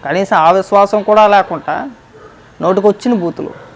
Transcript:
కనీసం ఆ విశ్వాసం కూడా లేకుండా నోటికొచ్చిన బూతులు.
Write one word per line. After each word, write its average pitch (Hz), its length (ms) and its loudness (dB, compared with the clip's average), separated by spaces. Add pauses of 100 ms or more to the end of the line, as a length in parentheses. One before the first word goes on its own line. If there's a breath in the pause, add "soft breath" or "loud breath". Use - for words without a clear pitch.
కనీసం 185 320 -2
ఆ 160 140 4
విశ్వాసం 196 500 0
కూడా 214 260 4
లేకుండా 190 640 -2 (720)
నోటికొచ్చిన 196 520 0
బూతులు. 170 360 -6 (260)